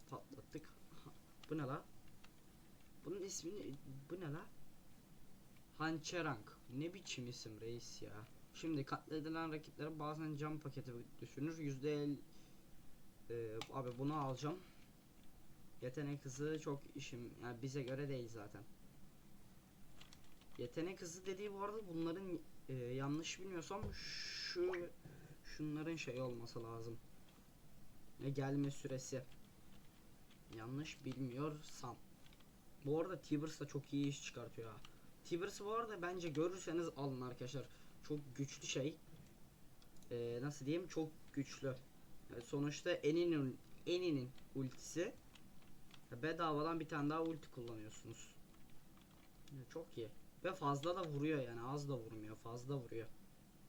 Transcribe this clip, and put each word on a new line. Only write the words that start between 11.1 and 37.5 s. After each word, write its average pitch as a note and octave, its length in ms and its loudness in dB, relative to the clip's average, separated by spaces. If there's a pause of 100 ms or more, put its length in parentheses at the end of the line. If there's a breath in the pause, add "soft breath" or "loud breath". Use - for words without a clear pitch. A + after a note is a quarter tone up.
düşünür. D3+ 380 0
Yüzde D3 440 4
elli. D3 160 4 (1120 loud breath)
Ee, A2+ 280 0 (140)
abi B2 260 0
bunu C#3 160 6
alacağım. D3 440 2 (1200 loud breath)
Yetenek C#3+ 420 0
hızı D3 400 2
çok C#3+ 180 2 (120)
işim, A#2+ 360 -2 (120)
yani A#2+ 200 -2
bize C3+ 200 2
göre C3+ 260 2
değil B2+ 200 0
zaten. G#2 340 -6 (2000)
Yetenek E3+ 420 0
hızı F3+ 260 -4
dediği G3 260 0
bu G3 100 -2
arada G#3 260 0
bunların, E3 500 2 (300)
e, C3 60 0
yanlış C3+ 640 2
bilmiyorsam F#3+ 520 0
şu, - 800 2 (720 loud breath)
şunların D3+ 520 2
şey C3 260 0
olması A#2+ 420 0
lazım. A2+ 340 -2 (1200)
Ne C3+ 100 4
gelme C#3 400 6
süresi. C3 540 0 (1300)
Yanlış C3 480 -2
bilmiyorsam. C3 920 0 (880)
Bu D3 160 8
arada F3+ 200 2
Tivers D3+ 400 2
da D3 60 0
çok - 260 -2
iyi C#3+ 160 6
iş C#3 160 0
çıkartıyor A2+ 460 -6
ha. A2 60 -8 (480 loud breath)
Tivers F3 360 2
bu G3+ 120 0
arada G3 300 2
bence F3 260 0
görürseniz E3+ 680 4
alın C3+ 240 2
arkadaşlar. B2+ 480 -2 (400 loud breath)